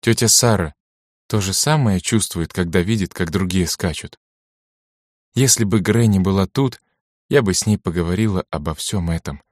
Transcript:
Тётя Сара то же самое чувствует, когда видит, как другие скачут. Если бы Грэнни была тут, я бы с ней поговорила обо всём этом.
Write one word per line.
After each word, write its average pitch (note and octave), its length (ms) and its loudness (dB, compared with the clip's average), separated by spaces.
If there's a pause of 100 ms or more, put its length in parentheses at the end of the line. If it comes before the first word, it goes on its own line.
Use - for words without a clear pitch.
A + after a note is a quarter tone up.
Тётя A2+ 260 2
Сара G2 460 2 (540)
то G#2+ 120 0
же F#2+ 140 -2
самое B2 480 0
чувствует, F#2 500 -2
когда F2+ 300 0
видит, G2 320 -2
как E2 180 -4
другие F#2 360 -2
скачут. - 520 -6 (1120)
Если B2 300 2
бы G#2 160 2
Грэнни G#2+ 400 2
была F#2+ 260 2
тут, C3 360 -2 (480)
я D3 120 4
бы G2 120 0
с - 120 -2
ней G#2+ 120 2
поговорила F#2 720 -2
обо D#2+ 240 -6
всём E2+ 360 -4
этом. D#2 320 -6 (100)